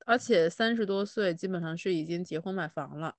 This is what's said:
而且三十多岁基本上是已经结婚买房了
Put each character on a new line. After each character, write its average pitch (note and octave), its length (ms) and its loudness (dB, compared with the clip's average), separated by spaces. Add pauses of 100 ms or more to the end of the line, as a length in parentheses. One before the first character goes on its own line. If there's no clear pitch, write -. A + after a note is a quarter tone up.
而 A#3+ 140 4
且 E3+ 320 4
三 A3+ 260 0
十 A3+ 80 0
多 G3 220 0
岁 G3+ 280 0
基 F#3 140 -4
本 F#3 140 -2
上 E3 160 -4
是 F#3 160 0
已 D#3 100 0
经 E3+ 180 -4
结 D#3+ 160 -6
婚 F#3 160 -6
买 E3+ 140 -4
房 C#3+ 320 -10
了 D#3+ 180 -6